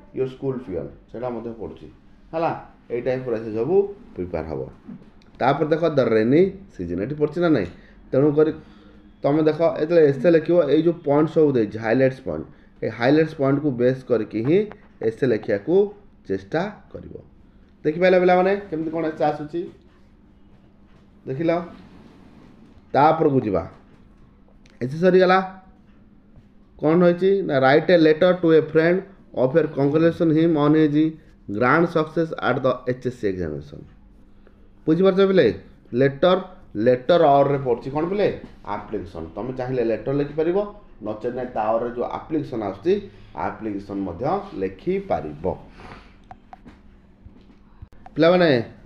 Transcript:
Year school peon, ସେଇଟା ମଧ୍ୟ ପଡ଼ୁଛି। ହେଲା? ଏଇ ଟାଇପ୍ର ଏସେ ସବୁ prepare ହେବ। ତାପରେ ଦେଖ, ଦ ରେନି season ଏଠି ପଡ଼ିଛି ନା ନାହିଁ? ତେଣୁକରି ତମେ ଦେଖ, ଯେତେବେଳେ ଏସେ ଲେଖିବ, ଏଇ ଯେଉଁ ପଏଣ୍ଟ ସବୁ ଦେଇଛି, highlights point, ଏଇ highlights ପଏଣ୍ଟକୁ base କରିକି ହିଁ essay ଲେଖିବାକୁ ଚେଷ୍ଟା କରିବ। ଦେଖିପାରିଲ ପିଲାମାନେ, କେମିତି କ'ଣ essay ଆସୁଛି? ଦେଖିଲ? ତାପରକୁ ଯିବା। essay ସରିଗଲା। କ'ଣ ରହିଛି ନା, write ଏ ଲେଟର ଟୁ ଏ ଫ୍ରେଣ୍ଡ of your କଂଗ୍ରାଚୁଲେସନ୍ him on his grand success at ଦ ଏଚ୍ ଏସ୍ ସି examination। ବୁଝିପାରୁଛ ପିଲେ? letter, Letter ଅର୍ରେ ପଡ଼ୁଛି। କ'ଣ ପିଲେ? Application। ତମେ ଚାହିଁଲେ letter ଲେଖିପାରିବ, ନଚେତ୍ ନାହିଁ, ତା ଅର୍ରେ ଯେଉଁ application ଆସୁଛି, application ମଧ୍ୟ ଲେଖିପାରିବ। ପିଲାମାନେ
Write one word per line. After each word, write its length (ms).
Year 100
school 300
peon, 280
ସେଇଟା 160
ମଧ୍ୟ 240
ପଡ଼ୁଛି। 340
ହେଲା? 180
ଏଇ 100
ଟାଇପ୍ର 340
ଏସେ 180
ସବୁ 240
prepare 300
ହେବ। 140
ତାପରେ 300
ଦେଖ, 200
ଦ 160
ରେନି 360
season 240
ଏଠି 140
ପଡ଼ିଛି 260
ନା 80
ନାହିଁ? 180
ତେଣୁକରି 400
ତମେ 200
ଦେଖ, 180
ଯେତେବେଳେ 280
ଏସେ 220
ଲେଖିବ, 260
ଏଇ 140
ଯେଉଁ 120
ପଏଣ୍ଟ 260
ସବୁ 220
ଦେଇଛି, 260
highlights 420
point, 240
ଏଇ 80
highlights 440
ପଏଣ୍ଟକୁ 360
base 340
କରିକି 400
ହିଁ 140
essay 240
ଲେଖିବାକୁ 480
ଚେଷ୍ଟା 340
କରିବ। 220
ଦେଖିପାରିଲ 360
ପିଲାମାନେ, 320
କେମିତି 200
କ'ଣ 160
essay 180
ଆସୁଛି? 360
ଦେଖିଲ? 240
ତାପରକୁ 480
ଯିବା। 220
essay 140
ସରିଗଲା। 420
କ'ଣ 200
ରହିଛି 420
ନା, 160
write 320
ଏ 60
ଲେଟର 360
ଟୁ 200
ଏ 80
ଫ୍ରେଣ୍ଡ 400
of 200
your 120
କଂଗ୍ରାଚୁଲେସନ୍ 640
him 260
on 180
his 360
grand 360
success 540
at 180
ଦ 80
ଏଚ୍ 180
ଏସ୍ 140
ସି 80
examination। 560
ବୁଝିପାରୁଛ 420
ପିଲେ? 180
letter, 440
Letter 520
ଅର୍ରେ 300
ପଡ଼ୁଛି। 320
କ'ଣ 180
ପିଲେ? 200
Application। 600
ତମେ 160
ଚାହିଁଲେ 320
letter 280
ଲେଖିପାରିବ, 460
ନଚେତ୍ 320
ନାହିଁ, 140
ତା 140
ଅର୍ରେ 280
ଯେଉଁ 140
application 580
ଆସୁଛି, 320
application 640
ମଧ୍ୟ 240
ଲେଖିପାରିବ। 880
ପିଲାମାନେ 360